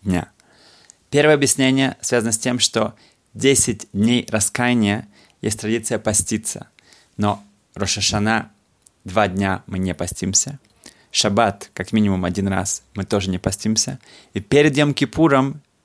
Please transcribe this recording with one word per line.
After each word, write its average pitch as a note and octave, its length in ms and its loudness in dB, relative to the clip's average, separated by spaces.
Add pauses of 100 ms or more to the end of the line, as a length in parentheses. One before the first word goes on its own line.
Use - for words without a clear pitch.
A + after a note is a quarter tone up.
дня. F#2 260 -2 (800)
Первое D3+ 260 4
объяснение C3+ 680 2
связано A#2 300 0
с G#2+ 60 -2
тем, B2 200 -2
что A2 360 0 (380)
десять B2 640 2
дней A2+ 360 2
раскаяния A2 760 0 (320)
есть G#2+ 200 -4
традиция A2 380 -2
поститься. - 680 -4 (480)
Но G#2 260 0 (320)
Рош G2 200 -4
ха-Шана G#2+ 560 -2 (520)
два G2 260 0
дня F#2+ 380 -2
мы G2 120 -6
не F#2 140 0
постимся. F#2+ 680 -4 (520)
Шаббат, A2 640 0
как - 180 -8
минимум G2+ 320 2
один F#2+ 240 -2
раз, F#2+ 360 -4 (100)
мы G2 100 -6
тоже G2 240 -2
не F#2 100 -2
постимся. G#2+ 600 -4 (340)
И G2+ 80 -6
перед D3 380 4
Йом-Кипуром C#3+ 800 2 (280)